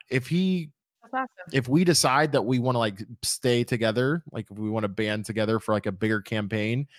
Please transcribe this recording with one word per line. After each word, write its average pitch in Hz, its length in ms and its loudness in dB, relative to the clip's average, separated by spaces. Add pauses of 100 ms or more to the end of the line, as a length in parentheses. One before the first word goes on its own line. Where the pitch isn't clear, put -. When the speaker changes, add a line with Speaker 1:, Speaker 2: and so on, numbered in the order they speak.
Speaker 1:
If 127 180 -2
he 180 440 -2 (300)
Speaker 2:
That's 226 120 -16
awesome. 247 400 -8
Speaker 1:
if 123 160 0
we 165 160 6
decide 147 480 4
that 123 100 2
we 127 160 0
wanna, 123 200 0
like, 107 240 -2 (200)
stay 120 400 0
together, 123 680 0
like, 110 200 -8
if 98 60 -14
we 107 120 -4
wanna 107 200 0
band 107 360 -2
together 107 340 0
for, 107 140 -2
like, 104 120 0
a 104 80 0
bigger 107 280 0
campaign, 110 640 -2 (120)